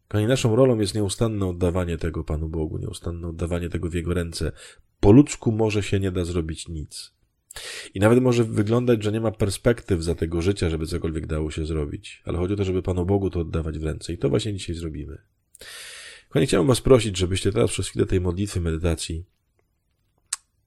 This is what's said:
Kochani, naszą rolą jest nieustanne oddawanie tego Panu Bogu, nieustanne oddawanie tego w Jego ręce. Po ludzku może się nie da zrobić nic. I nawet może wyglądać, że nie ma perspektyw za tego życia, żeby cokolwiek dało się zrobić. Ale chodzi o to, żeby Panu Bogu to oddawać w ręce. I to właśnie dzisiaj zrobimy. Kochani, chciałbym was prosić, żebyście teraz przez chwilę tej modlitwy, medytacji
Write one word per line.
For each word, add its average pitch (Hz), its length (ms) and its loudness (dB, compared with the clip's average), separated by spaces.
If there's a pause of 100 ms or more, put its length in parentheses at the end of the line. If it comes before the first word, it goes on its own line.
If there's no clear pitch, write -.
Kochani, 107 200 -2
naszą 123 280 2
rolą 127 240 4
jest 101 160 0
nieustanne 104 500 -2
oddawanie 87 520 0
tego 80 260 -4
Panu 80 260 -4
Bogu, 80 280 -4
nieustanne 87 500 -10
oddawanie 85 420 -4
tego 85 200 -4
w 82 40 -12
Jego 87 200 -2
ręce. 82 380 -4 (480)
Po 104 120 8
ludzku 127 400 8
może 107 320 0
się 98 160 0
nie 95 120 -2
da 90 140 -2
zrobić 85 420 -4
nic. - 460 -12 (800)
I 98 60 -4
nawet 120 240 6
może 120 200 4
wyglądać, 110 600 2
że 107 80 0
nie 110 100 -2
ma 110 100 0
perspektyw 101 720 0
za 82 120 0
tego 82 260 -2
życia, 92 280 0
żeby 80 160 -2
cokolwiek 80 420 -6
dało 78 240 -4
się 78 140 -6
zrobić. 78 600 -6
Ale - 120 -4
chodzi 92 160 0
o 98 40 -4
to, 101 60 0
żeby 92 180 0
Panu 90 240 -2
Bogu 98 240 2
to 85 100 -4
oddawać 80 400 -4
w 78 40 -8
ręce. 78 300 -6
I - 40 -8
to 139 120 0
właśnie 117 240 -2
dzisiaj 92 220 -8
zrobimy. 80 420 -10 (1120)
Kochani, 139 180 2
chciałbym 175 200 2
was 123 140 4
prosić, 110 360 6
żebyście 92 340 0
teraz 110 200 2
przez - 160 -4
chwilę 110 180 0
tej 92 160 2
modlitwy, 90 400 -2
medytacji 82 640 -2 (1400)